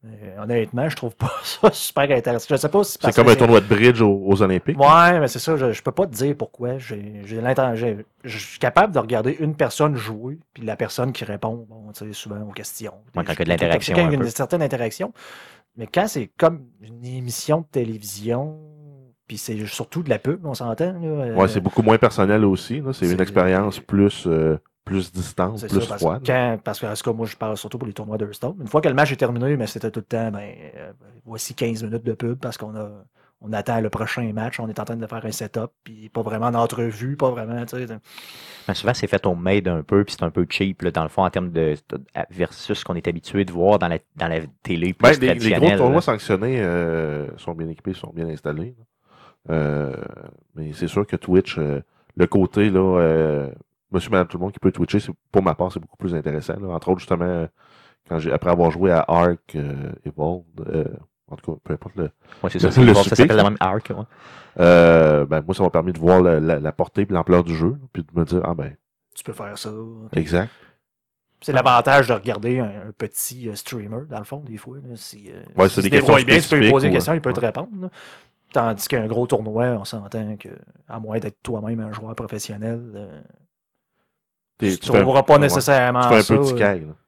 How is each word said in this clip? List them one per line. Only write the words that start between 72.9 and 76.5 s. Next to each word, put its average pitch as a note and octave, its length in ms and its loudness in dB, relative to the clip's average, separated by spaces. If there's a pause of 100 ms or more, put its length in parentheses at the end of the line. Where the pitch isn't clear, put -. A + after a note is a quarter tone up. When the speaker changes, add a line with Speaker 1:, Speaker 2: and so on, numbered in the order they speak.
Speaker 1:
petit, A#2+ 500 -10
euh, G#2+ 80 -10
streamer, A2 540 -12
dans G#2+ 100 -12
le G#2 60 -14
fond, D3 200 -14
des A2 120 -16
fois, B2 200 -18
là, B2+ 180 -18
si, G2+ 360 -20
euh, F#2 100 -20 (140)
Speaker 2:
Ouais, F#2+ 140 8
Speaker 1:
si - 60 -4
Speaker 2:
c'est G2 60 0
Speaker 1:
il - 40 0
se F#2+ 40 4
Speaker 2:
des - 20 -
questions - 240 6
Speaker 1:
débrouille C3 100 4
bien, C#3 140 6
tu D3+ 100 -4
peux D#3+ 80 4